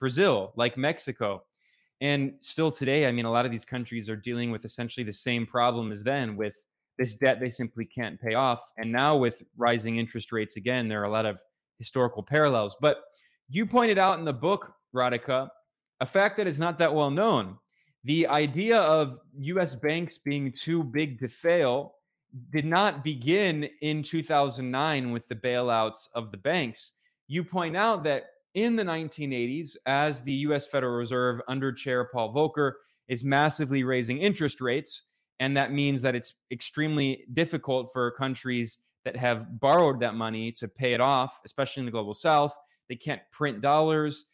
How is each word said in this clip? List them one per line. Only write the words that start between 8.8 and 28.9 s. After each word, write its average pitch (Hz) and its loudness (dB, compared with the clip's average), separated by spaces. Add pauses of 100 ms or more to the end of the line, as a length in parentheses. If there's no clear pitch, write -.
now 139 4
with 123 0 (140)
rising 117 0
interest 117 -6
rates, 110 -4
again, 117 -2
there 107 -2
are 101 -2
a 101 -4
lot 110 0
of 101 -6 (360)
historical 123 -2
parallels. 135 2
But 151 2 (460)
you 190 -2
pointed 233 4
out 185 4
in 165 -6
the 151 0
book, 160 -2 (220)
Radhika, 127 0 (520)
a 131 -2
fact 202 2
that 208 0
is 147 -2
not 165 -2
that 160 4
well 147 4
known. 139 2 (460)
The 156 2
idea 151 2
of 156 4 (180)
U 165 -2
S 139 -2
banks 151 -2
being 143 -2
too 165 -2
big 139 -2
to 127 -4
fail 143 2 (560)
did 147 0
not 165 2
begin 151 0 (120)
in 151 -2
two 160 -4
thousand 135 0
nine 135 0
with 117 -6
the 120 -8
bailouts 120 0
of 113 -8
the 101 -10
banks. 135 -2 (340)
You 165 -4
point 170 -4
out 208 2
that 147 0 (300)
in 233 2
the 220 2
nineteen 156 -4